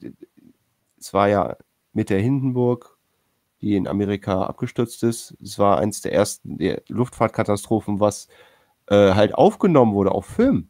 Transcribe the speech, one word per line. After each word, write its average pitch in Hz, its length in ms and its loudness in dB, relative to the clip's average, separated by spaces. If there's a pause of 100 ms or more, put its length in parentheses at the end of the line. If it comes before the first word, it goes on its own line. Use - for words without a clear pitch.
(1000)
es - 140 -20
war 101 160 2
ja 95 260 0 (380)
mit 110 160 -4
der 98 100 0
Hindenburg, 123 800 -2 (640)
die 104 140 0
in 95 120 0
Amerika 101 560 -2
abgestürzt - 600 -6
ist. - 380 -4
Es - 160 -16
war 101 220 4
eins 104 220 -4
der - 120 -6
ersten - 440 -2
der 87 320 -2
Luftfahrtkatastrophen, 104 1120 -2
was, 104 260 -2 (600)
äh, 101 260 6
halt 107 200 2
aufgenommen 151 600 4
wurde 98 180 2
auf 98 140 -4
Film. 233 440 0